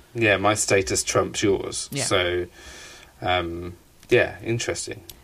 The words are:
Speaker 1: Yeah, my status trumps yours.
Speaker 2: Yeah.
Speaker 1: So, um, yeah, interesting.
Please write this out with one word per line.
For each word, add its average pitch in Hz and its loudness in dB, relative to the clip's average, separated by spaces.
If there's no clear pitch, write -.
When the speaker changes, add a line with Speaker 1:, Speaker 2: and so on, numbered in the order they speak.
Speaker 1:
Yeah, 107 4
my 101 4
status 98 2
trumps 92 0
yours. - 0
Speaker 2:
Yeah. 139 -4
Speaker 1:
So, 175 0
um, 87 -2
yeah, 113 4
interesting. 110 -4